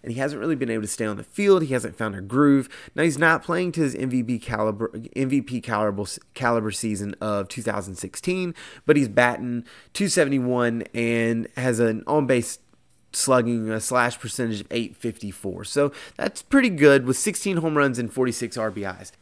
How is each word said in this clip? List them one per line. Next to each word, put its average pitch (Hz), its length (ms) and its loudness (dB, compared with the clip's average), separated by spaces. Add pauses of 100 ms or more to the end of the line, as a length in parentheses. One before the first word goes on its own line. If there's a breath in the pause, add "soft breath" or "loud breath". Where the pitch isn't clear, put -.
and 120 100 -8
he 117 60 -6
hasn't 135 220 -4
really 147 160 0
been 123 140 -2
able 110 120 -2
to 104 60 -6
stay - 160 -4
on 107 140 -4
the 104 40 -10
field. 196 400 4
He 135 120 -2
hasn't 110 220 -4
found 104 200 -4
a 95 60 -10
groove. 135 480 4 (240 loud breath)
Now, 147 80 -2
he's 160 160 0
not 160 260 4
playing 180 280 -2
to 165 100 -2
his 135 120 0
M 131 140 -4
V 127 140 0
P 117 160 -2
caliber, 107 520 -4 (240)
M 135 140 -2
V 135 140 0
P 123 180 -8
caliber, 104 440 -2 (280)
caliber 117 380 0
season 101 500 -4
of 101 280 -4
two - 140 -12
thousand 101 340 -6
sixteen, 180 580 -6 (320 loud breath)
but - 100 6
he's 135 120 2
batting 120 580 0 (260 loud breath)
two 196 160 -2
seventy-one 123 760 2 (100)
and 117 540 0 (100)
has 127 200 0
an 113 280 2
on-base 135 540 0 (520)
slugging, 117 580 2
a 110 100 -2
slash 123 380 0
percentage 113 420 -4
of 101 120 -12
eight 117 240 -4
fifty-four. 101 640 -8
So 143 300 0 (240 loud breath)
that's - 260 -4
pretty 269 260 4
good 143 380 6
with 127 100 2
sixteen 190 420 -2
home 156 200 0
runs 139 180 2
and 120 160 -4
forty-six 123 440 -2
R 110 160 -4
B 101 100 -8
Is. 95 400 -10